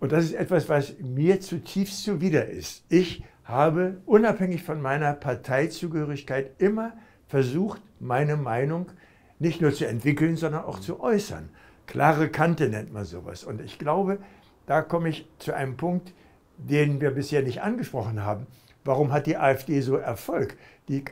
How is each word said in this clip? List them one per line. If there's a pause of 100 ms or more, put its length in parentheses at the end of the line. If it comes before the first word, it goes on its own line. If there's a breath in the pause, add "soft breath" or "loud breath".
Und
das
ist
etwas,
was
mir
zutiefst
zuwider
ist.
Ich (220 loud breath)
habe,
unabhängig
von
meiner
Parteizugehörigkeit,
immer (340 loud breath)
versucht, (200)
meine
Meinung (480 soft breath)
nicht
nur
zu
entwickeln,
sondern
auch
zu
äußern. (360 soft breath)
Klare
Kante
nennt
man
sowas.
Und
ich
glaube, (480 loud breath)
da
komme
ich (100)
zu
einem
Punkt, (420 soft breath)
den
wir
bisher
nicht
angesprochen
haben. (360 soft breath)
Warum
hat
die
A
F
D
so
Erfolg? (320 loud breath)
Die